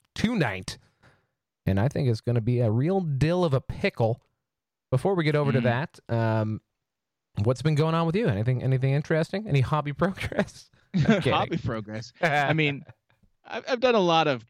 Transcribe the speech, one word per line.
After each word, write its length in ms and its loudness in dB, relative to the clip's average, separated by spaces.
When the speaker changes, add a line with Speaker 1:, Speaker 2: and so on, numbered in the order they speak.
Speaker 1:
tonight. 640 -2
And 140 2
I 80 2
think 200 -2
it's 140 0
gonna 200 0
be 180 0
a 100 2
real 320 0
dill 440 0
of 80 0
a 80 0
pickle. 600 -2
Before 240 0
we 80 0
get 120 2
over 160 2
to 80 2
Speaker 2:
Mm. 40 0
Speaker 1:
that, 360 -2
um, 520 0
what's 200 0
been 120 2
going 200 2
on 100 0
with 100 -2
you? 120 0
Anything, 340 0
anything 320 0
interesting? 540 -2
Any 140 2
hobby 320 -2
<laughs> 0 -
progress? 760 -4
I'm 100 2
kidding. 120 2
Speaker 2:
<laughs> 0 -
Hobby 240 -2
progress. 600 -8
Speaker 1:
<laughs> 40 -6
Speaker 2:
I 320 0
mean, 300 0
I've, 200 -10
I've 120 -2
done 160 4
a 40 4
lot 280 4
of 220 -2